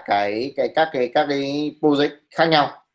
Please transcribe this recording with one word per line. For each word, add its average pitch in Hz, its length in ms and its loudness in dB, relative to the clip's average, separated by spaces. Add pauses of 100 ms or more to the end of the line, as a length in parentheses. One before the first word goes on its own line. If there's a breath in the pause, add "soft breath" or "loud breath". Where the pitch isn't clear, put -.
cái, 104 500 -2
cái, 123 200 -2
các 160 180 2
cái, 123 200 -2
các 151 160 2
cái 143 520 -4
project 147 360 2 (120)
khác 165 160 0
nhau. 151 380 2 (120)